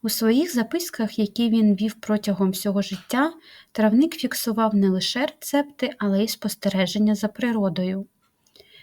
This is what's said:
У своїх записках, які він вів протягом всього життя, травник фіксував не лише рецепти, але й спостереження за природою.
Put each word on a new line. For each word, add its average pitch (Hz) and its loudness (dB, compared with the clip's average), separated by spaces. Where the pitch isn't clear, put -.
У 226 -4
своїх 240 2
записках, 240 -4
які 226 0
він 214 4
вів 208 -4
протягом 196 -2
всього 202 -2
життя, 254 -2
травник 226 4
фіксував 220 -2
не 196 4
лише 185 -2
рецепти, - -4
але 196 2
й 226 0
спостереження 208 0
за 208 -4
природою. 196 -2